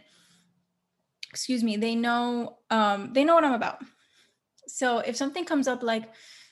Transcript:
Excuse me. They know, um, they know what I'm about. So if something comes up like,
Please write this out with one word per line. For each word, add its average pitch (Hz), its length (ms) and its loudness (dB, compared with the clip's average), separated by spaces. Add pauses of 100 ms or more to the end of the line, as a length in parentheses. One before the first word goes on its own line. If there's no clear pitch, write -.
(1300)
Excuse 247 340 -4
me. 214 140 0
They 226 180 -2
know, 240 600 -2 (120)
um, 208 440 2
they 269 100 4
know 339 120 6
what 320 100 6
I'm 269 80 2
about. - 260 -4 (880)
So 240 320 0
if 240 160 -4
something 285 300 -4
comes 277 240 0
up 247 120 -4
like, 226 300 -2 (400)